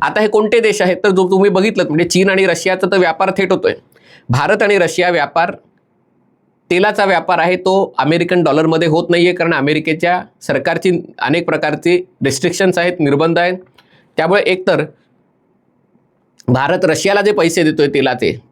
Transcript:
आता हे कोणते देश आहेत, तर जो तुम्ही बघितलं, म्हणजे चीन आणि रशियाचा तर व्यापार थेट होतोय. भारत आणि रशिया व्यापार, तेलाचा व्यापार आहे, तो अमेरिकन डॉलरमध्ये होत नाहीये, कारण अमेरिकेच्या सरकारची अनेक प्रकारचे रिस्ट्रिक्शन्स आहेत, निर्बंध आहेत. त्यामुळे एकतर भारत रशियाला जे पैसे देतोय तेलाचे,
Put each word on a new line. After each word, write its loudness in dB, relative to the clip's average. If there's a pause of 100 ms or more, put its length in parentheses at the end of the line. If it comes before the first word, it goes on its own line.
आता -2
हे 2
कोणते 0
देश 0
आहेत, 0
तर 2
जो 2
तुम्ही 4
बघितलं, 2
म्हणजे 0
चीन 2
आणि 2
रशियाचा -2
तर 2
व्यापार 0
थेट 0
होतोय. 0 (560)
भारत 0
आणि 2
रशिया 0
व्यापार, 0 (1200)
तेलाचा 0
व्यापार 0
आहे, 0
तो 0
अमेरिकन 0
डॉलरमध्ये 0
होत 0
नाहीये, 2
कारण -2
अमेरिकेच्या -2 (180)
सरकारची -2
अनेक -2
प्रकारचे -2 (200)
रिस्ट्रिक्शन्स 0
आहेत, 0
निर्बंध 0
आहेत. 0 (600)
त्यामुळे 2
एकतर 0 (1600)
भारत 0
रशियाला 0
जे 2
पैसे 0
देतोय 2
तेलाचे, -2 (100)